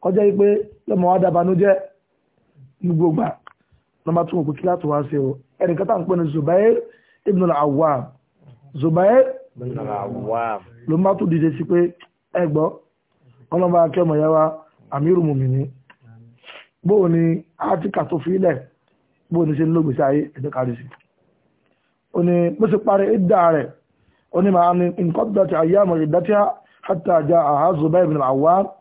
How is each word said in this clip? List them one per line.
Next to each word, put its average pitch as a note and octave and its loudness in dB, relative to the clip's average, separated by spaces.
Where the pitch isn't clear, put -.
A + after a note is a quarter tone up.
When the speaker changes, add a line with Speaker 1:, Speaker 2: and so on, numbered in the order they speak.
Speaker 1:
kọjá F#3 0
yìí G3+ 2
pé G3+ 4
yóò G#3+ -4
máa F3+ 2
wá F#3 2
da F#3 2
ìbànújẹ́ F3+ 2
ní F3+ -4
gbogbo E3 2
ìgbà. D#3 -2
Nọ́mbà E3+ 0
tún F3 -4
òkú D3 -4
kí C#3 -12
láti F3+ -2
wá D3 -2
ṣe C#3+ -6
o. C3+ -4
Ẹnìkan F3 -2
tá A3+ 0
à F#3+ -4
ń E3 -8
pè F#3 -2
ní E3+ -2
Zubair F3 2
ibn F#3 0
al-Awwam. D3 0
Zubair F3 4
Speaker 2:
Ibn B2 -10
al-Awwam. G#2+ -6
Speaker 1:
Ló D#3 -2
má F#3+ 2
tún G3+ -4
dìde D#3+ 0
sí D#3 -8
pé, F3 0
"Ẹ F3+ 0
gbọ́, D#3 -2
ọlọ́mọ F3 2
akẹ́ E3 2
ọmọ D#3+ 0
yẹn D3+ 0
wá, D#3 4
Amiru E3+ 0
Mumini." C3+ -2
Bó F#3+ 2
o F#3+ 4
ní E3 0
Átíkà F#3+ -4
tó E3+ -6
fi D#3+ -6
ilẹ̀, F#3 0
bó E3+ 0
o E3+ 2
ní D3+ -2
ṣe D3 -2
ń D#3+ 0
lò E3 2
gbèsè D3+ -2
ayé, C#3+ 0
ẹ - -14
jẹ́ C#3+ -8
ká C3 -6
rí B2 -6
sí. A#2+ -20
Ó F3+ -2
ní, F3 2
bó A3 2
ṣe F#3+ 0
parí G3 0
ìdá F3+ 2
rẹ̀, D3 0
ó F3 0
ní, G3+ 2
"Màá F3 2
ní, F3 0
nǹkan F3 -2
tó G3 2
ti F#3 -4
ayé E3 2
àmọ̀ F3+ 2
ìdá D#3 0
tí F3 -4
a, G#3 2
hatta E3+ 0
ja'aha D#3 2
Zubair D#3+ 2
ibn D#3 -2
al-Awwam." D3 2